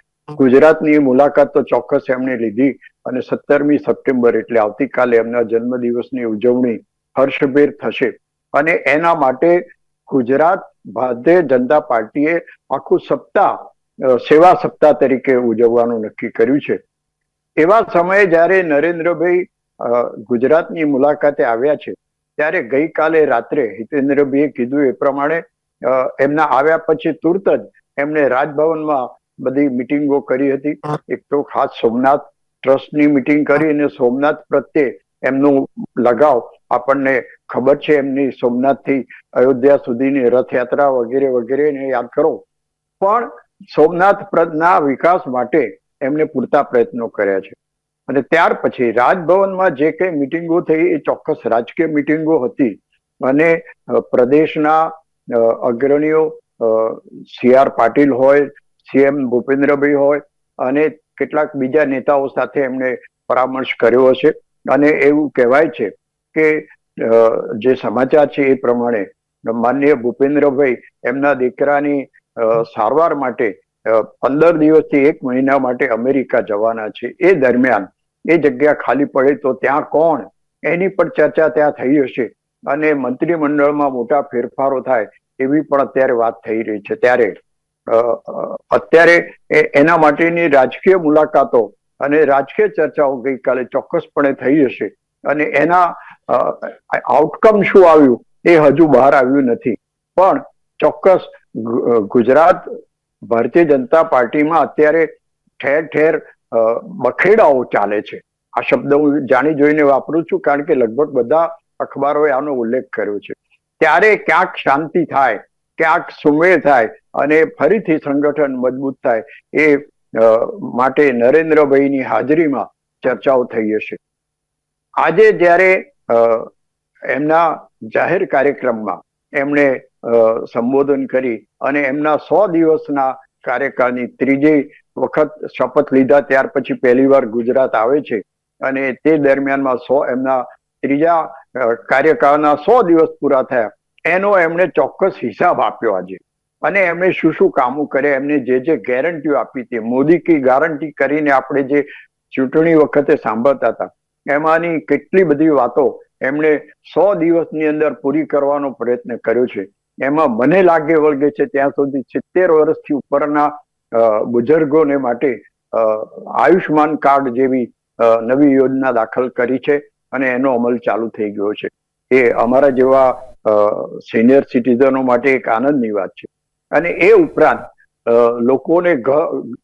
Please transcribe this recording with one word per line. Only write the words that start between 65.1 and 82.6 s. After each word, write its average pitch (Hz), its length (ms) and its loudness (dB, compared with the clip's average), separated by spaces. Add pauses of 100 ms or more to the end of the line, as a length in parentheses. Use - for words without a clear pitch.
કહેવાય 135 380 2
છે 110 220 -6 (440)
કે, 156 340 0 (380)
અ, 113 40 -2 (480)
જે 127 180 0
સમાચાર 147 520 0
છે 147 140 -6
એ 135 120 2
પ્રમાણે 120 540 -2 (460)
માનનીય 135 400 0
ભૂપેન્દ્રભાઈ 139 840 0 (260)
એમના 139 300 -2
દીકરાની, 143 720 -2 (320)
અ, 113 260 0
સારવાર 135 540 -2
માટે, 127 460 -6 (240)
અ, 110 160 2
પંદર 151 560 0
દિવસથી 156 400 2
એક 143 260 0
મહિના 135 360 0
માટે 127 280 -2
અમેરિકા 123 520 -2
જવાના 107 500 -4
છે. - 300 -12
એ 185 140 2
દરમિયાન 123 540 0 (420)
એ 170 80 4
જગ્યા 143 360 0
ખાલી 135 320 -2
પડે 139 300 0
તો 131 180 -4
ત્યાં 135 280 -2
કોણ, 147 480 -2 (340)
એની 175 240 -2
પણ 180 220 -2
ચર્ચા 156 380 0
ત્યાં 151 240 0
થઈ 127 260 -2
હશે 127 280 -2 (420)